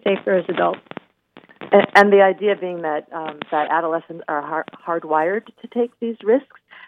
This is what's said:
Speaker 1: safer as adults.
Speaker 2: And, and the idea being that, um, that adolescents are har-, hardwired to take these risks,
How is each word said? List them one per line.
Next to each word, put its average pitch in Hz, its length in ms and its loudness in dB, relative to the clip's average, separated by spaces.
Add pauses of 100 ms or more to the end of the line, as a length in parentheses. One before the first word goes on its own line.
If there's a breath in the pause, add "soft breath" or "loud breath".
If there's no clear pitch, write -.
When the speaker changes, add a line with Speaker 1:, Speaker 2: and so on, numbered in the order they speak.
Speaker 1:
safer 196 300 0
as 175 160 2
adults. 170 320 -2 (920)
Speaker 2:
And, 202 240 6
and 202 180 8
the 196 80 8
idea 190 340 2
being 175 280 -8
that, 151 280 -6
um, 156 280 -10 (120)
that 151 200 -2
adolescents 165 560 -4
are 151 140 -4
har-, 156 240 -6 (200)
hardwired 165 600 -2 (160)
to 226 60 -18
take 247 320 -4
these 233 240 -6
risks, 233 360 -2 (280 loud breath)